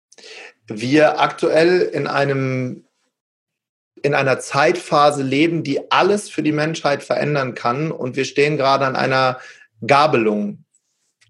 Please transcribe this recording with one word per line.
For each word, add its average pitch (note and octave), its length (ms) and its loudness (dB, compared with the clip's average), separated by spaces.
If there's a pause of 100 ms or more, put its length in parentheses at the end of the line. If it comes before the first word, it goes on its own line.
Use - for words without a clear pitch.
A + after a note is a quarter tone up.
(680)
wir C3 500 2
aktuell E3 600 2
in C#3+ 260 -2
einem, C3+ 760 -2 (1160)
in C#3+ 120 0
einer C3+ 260 0
Zeitphase D3 840 2
leben, D3+ 400 0
die - 280 -6
alles F#3 380 2
für D#3 140 -6
die D3+ 80 0
Menschheit D3+ 520 -2
verändern C3+ 520 -2
kann. C#3 360 -4
Und B2 240 -8
wir C3 100 -2
stehen C#3+ 320 0
gerade C3+ 280 2
an C3 100 -2
einer C3 440 0 (460)
Gabelung, A2 800 2 (640)